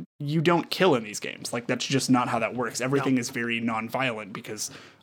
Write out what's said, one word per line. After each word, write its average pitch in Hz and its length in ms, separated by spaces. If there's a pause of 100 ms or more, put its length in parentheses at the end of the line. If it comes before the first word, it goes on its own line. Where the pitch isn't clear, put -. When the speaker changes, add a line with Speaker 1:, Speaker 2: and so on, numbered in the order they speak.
(180)
Speaker 1:
you 147 220
don't 170 300
kill 185 240
in 117 100
these 104 160
games. - 320
Like, 120 140
that's 123 200
just 131 240
not 123 180
how 120 100
that 110 160
works. 117 260
Everything 135 360
Speaker 2:
No. 123 40
Speaker 1:
is 120 80
very 117 320
nonviolent 113 720
because 110 380 (320)